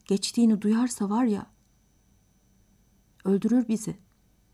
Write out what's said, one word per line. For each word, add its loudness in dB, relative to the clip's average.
geçtiğini 0
duyarsa 0
var 0
ya, -2
öldürür 0
bizi. -4